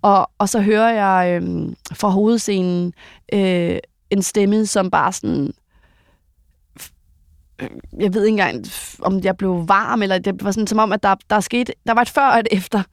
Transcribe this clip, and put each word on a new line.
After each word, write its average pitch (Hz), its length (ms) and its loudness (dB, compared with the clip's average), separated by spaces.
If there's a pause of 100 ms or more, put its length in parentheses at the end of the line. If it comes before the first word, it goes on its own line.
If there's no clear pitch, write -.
og, 196 360 4
og 208 120 0
så 220 120 0
hører 214 320 4
jeg, 185 480 2
øhm, 175 340 -6 (180)
fra 208 140 -2
hovedscenen, 190 880 0 (400)
øh, 180 440 0 (320)
en 196 120 0
stemme, 208 440 2
som 190 260 0
bare 175 200 2
sådan, 143 420 -4 (1300)
f-, - 120 -20 (1080)
jeg 190 140 0
ved 208 120 2
ikke 214 160 2
engang, 117 240 -2
f-, - 360 -14
om 190 220 -2
jeg 190 140 0
blev 180 300 -2
varm, 220 340 0
eller 190 160 0
det 190 260 -4
var 202 80 -2
sådan, 208 160 -2
som 220 120 0
om, 220 140 2
at 208 100 -4
der, 196 120 4 (140)
der 214 100 2
skete, 240 340 -2 (140)
der 233 60 2
var 233 80 4
et 233 80 0
før 277 180 2
og 240 120 4
et 220 120 -2
efter 190 300 -2 (120)